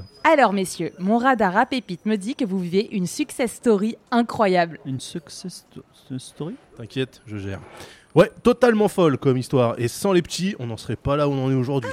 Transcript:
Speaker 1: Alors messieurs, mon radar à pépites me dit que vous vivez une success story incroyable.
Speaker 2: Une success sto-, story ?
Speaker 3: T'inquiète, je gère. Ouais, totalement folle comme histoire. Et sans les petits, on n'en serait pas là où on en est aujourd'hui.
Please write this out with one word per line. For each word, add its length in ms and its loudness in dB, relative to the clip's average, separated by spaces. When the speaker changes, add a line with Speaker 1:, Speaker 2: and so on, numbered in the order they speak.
Speaker 1:
Alors 300 6
messieurs, 440 -4
mon 200 2
radar 380 2
à 100 4
pépites 400 -6
me 100 2
dit 180 -6
que 120 -4
vous 140 -2
vivez 320 0
une 140 -2
success 460 -4
story 440 0
incroyable. 760 0
Speaker 2:
Une 140 -6
success 720 -14
sto-, 480 -16
story ? 360 -12
Speaker 3:
T'inquiète, 480 -8
je 100 -12
gère. 240 -8
Ouais, 160 6
totalement 460 4
folle 300 2
comme 180 2
histoire. 420 0
Et 100 -2
sans 240 -2
les 100 4
petits, 360 -6
on 80 -8
n'en 100 -6
serait 200 -8
pas 200 -2
là 120 0
où 40 -2
on 140 -2
en 40 0
est 40 2
aujourd'hui. 380 -2